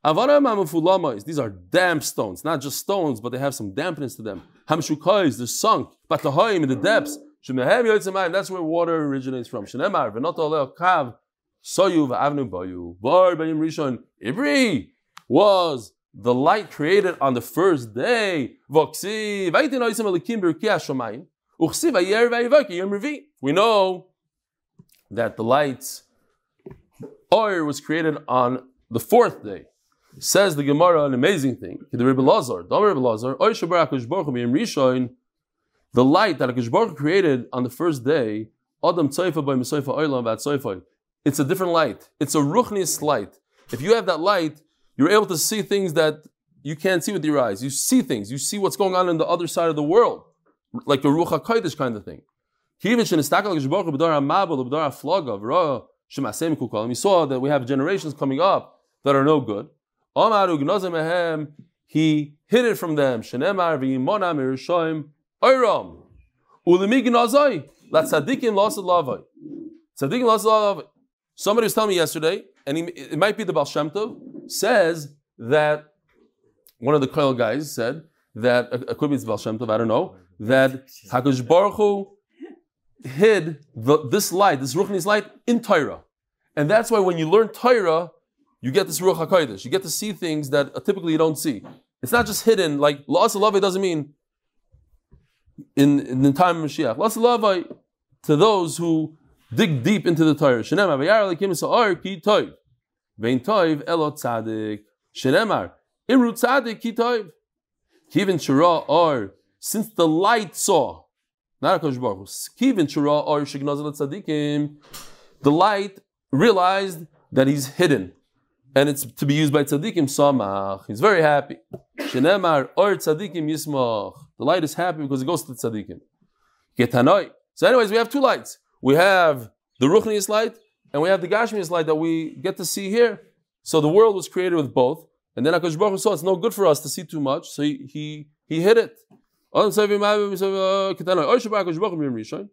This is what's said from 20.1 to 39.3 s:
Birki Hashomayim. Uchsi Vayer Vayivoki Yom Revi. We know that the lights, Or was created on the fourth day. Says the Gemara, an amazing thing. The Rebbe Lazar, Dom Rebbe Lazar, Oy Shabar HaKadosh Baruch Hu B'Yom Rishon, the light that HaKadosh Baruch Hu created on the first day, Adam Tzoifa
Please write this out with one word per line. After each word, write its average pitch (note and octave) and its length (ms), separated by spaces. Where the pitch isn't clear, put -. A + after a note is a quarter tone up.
Birki E3 220
Hashomayim. C3 600
Uchsi C4+ 320
Vayer G#3+ 380
Vayivoki A#3+ 480
Yom F#3+ 120
Revi. B3+ 360
We C3+ 100
know F#3+ 560
that A2 260
the A2 60
lights, C3 600
Or G3 320
was C#3+ 160
created D#3 380
on B2+ 400
the A2+ 100
fourth A3 440
day. F#2+ 220
Says F3+ 380
the C#3+ 80
Gemara, D3+ 420
an C3+ 80
amazing C#3 440
thing. F#2+ 220
The A#2+ 140
Rebbe C3 160
Lazar, C3 420
Dom C#3 200
Rebbe F#3 160
Lazar, B2 420
Oy G#3+ 100
Shabar F3 360
HaKadosh B2+ 200
Baruch E3 200
Hu C#3+ 40
B'Yom A#2+ 200
Rishon, C3 580
the B2 120
light F3 320
that C3 120
HaKadosh A#2+ 220
Baruch G#3 200
Hu D3 40
created D3 560
on B2+ 120
the A#2+ 60
first D3 360
day, A2 420
Adam E3 260
Tzoifa D#3+ 340